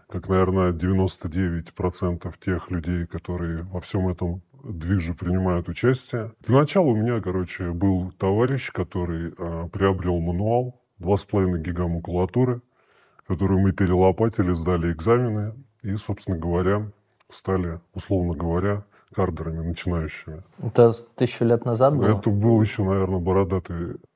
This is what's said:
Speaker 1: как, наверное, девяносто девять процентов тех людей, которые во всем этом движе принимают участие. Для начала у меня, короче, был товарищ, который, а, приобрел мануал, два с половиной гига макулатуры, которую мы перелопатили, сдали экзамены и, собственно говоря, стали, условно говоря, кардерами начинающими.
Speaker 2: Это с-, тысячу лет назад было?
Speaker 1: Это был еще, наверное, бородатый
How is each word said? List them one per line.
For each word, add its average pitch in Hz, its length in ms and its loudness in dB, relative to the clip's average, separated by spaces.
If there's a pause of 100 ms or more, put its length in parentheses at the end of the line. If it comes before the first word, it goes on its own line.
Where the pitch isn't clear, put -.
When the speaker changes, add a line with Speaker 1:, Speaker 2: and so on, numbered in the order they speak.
Speaker 1:
как, 92 220 -6
наверное, 92 420 2
девяносто 92 560 0
девять 85 460 -4
процентов 87 640 -4
тех 90 320 -4
людей, 87 340 -4
которые 85 600 -6
во 92 160 -8
всем 92 280 -2
этом 90 320 -4 (220)
движе 87 500 -2
принимают 90 560 0
участие. 120 720 -2
Для 131 200 4
начала 160 260 4
у 120 100 4
меня, 113 240 0
короче, 90 500 -4
был 90 420 0
товарищ, 120 600 0
который, 85 640 -4
а, 85 320 -6
приобрел 90 520 0
мануал, 107 600 0 (180)
два 95 200 2
с - 60 -12
половиной 90 360 0
гига 85 260 -4
макулатуры, 92 760 0 (640)
которую 92 320 2
мы 95 120 4
перелопатили, 92 840 2
сдали 85 360 0
экзамены 107 600 0 (300)
и, 101 140 -4
собственно 101 420 -4
говоря, 92 520 0 (380)
стали, 87 520 -4 (120)
условно 87 400 -2
говоря, 87 520 -2 (300)
кардерами 82 500 -2
начинающими. 82 760 -4 (180)
Speaker 2:
Это 117 300 6
с-, - 240 -6
тысячу - 300 0
лет 117 200 4
назад 127 320 4
было? 104 220 4
Speaker 1:
Это 110 120 0
был 110 300 4
еще, 107 220 0
наверное, 95 380 0
бородатый 87 800 -2 (180)